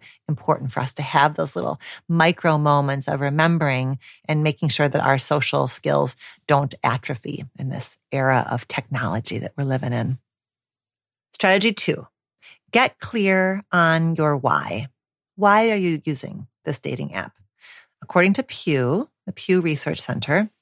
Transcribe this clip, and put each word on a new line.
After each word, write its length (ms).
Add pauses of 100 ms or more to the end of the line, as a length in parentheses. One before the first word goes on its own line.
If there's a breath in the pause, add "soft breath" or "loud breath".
(300 soft breath)
important 420
for 80
us 140
to 80
have 340
those 220
little 240 (260 loud breath)
micro 500
moments 520
of 100
remembering 800 (240 loud breath)
and 200
making 260
sure 180
that 160
our 140
social 500
skills 480 (320 loud breath)
don't 260 (120)
atrophy 580 (160)
in 80
this 300 (160)
era 360
of 200
technology 720
that 180
we're 80
living 260
in. 280 (1120)
Strategy 400
two, 340 (640 soft breath)
get 280
clear 760
on 420
your 220
why. 500 (480)
Why 360
are 40
you 300
using 420 (160)
this 160
dating 340
app? 200 (680 loud breath)
According 320
to 100
Pew, 640 (180)
the 40
Pew 300
Research 400
Center, 480 (120)